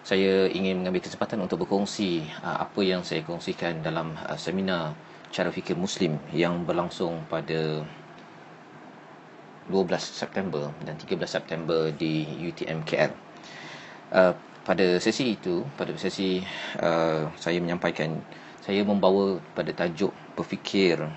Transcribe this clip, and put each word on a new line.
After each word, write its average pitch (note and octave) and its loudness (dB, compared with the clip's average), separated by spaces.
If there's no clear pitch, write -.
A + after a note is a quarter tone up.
Saya F#2+ 4
ingin F#2 0
mengambil F#2 0
kesempatan - -4
untuk F2+ 0
berkongsi, F#2+ 0
uh, E2+ -2
apa - -4
yang F#2 2
saya D#2+ -2
kongsikan E2+ -4
dalam, D#2+ -2
uh, - -6
seminar F2 0
Cara F2+ 0
Fikir E2+ -2
Muslim F2 0
yang E2+ 2
berlangsung E2+ -2
pada D#2 -2
dua F#2+ 2
belas F2 0
September D2+ -4
dan D#2+ -8
tiga - -2
belas E2+ -4
September E2 0
di D#2 0
U E2+ -4
T - -8
M D#2+ -4
K - 2
L. - -4
Uh, F2+ 8
pada F2+ 4
sesi A2+ 2
itu, F2 0
pada E3+ -2
sesi, E3 0
uh, D#2+ 4
saya E2+ 2
menyampaikan, E2 0
saya G2+ 2
membawa G2 6
pada E2 0
tajuk F2 0
berfikir F2+ 2